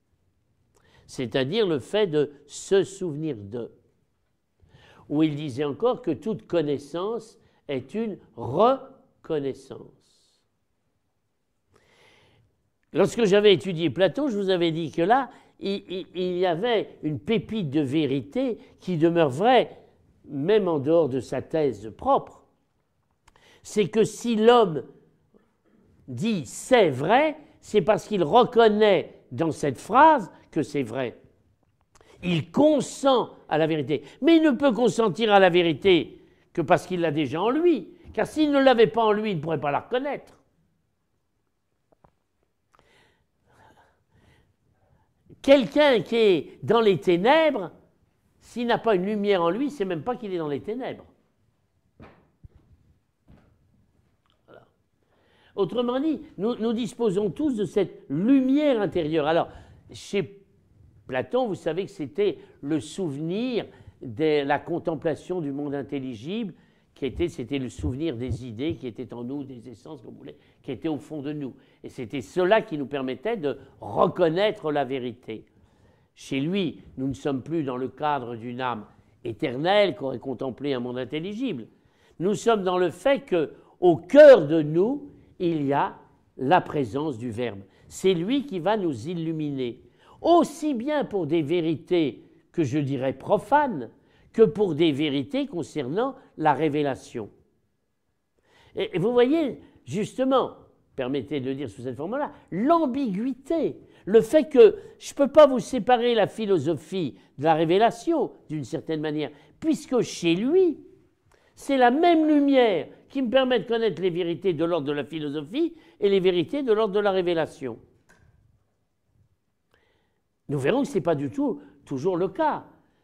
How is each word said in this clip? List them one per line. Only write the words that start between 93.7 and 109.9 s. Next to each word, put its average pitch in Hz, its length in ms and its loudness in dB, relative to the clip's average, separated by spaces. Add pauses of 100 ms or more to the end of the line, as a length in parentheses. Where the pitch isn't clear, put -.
que - 100 0
pour 196 320 2
des 156 180 2
vérités 147 540 -2
concernant 170 680 -6 (220)
la 156 160 2
révélation. 139 760 -4 (1500)
Et, - 220 -6
et - 20 -2
vous 208 140 0
voyez, 254 480 2 (240)
justement, 214 720 -2 (380)
permettez 135 460 -4
de 123 100 -8
le 135 40 -4
dire 135 140 -10
sous 113 140 -18
cette 123 140 -8
forme-là, 240 360 -8 (180)
l'ambiguïté, 262 1300 -2 (260)
le 220 160 6
fait 302 280 2
que 226 300 8 (200)
je - 140 -16
ne - 40 -16
peux 285 120 2
pas 302 180 8
vous 262 120 2
séparer 240 560 0
la 202 120 4
philosophie 175 920 -2 (200)
de 135 60 -8
la 160 100 4
révélation, 196 760 0 (180)
d'une 147 160 -8
certaine 156 360 -8
manière, 151 300 -4 (280)
puisque 262 440 -2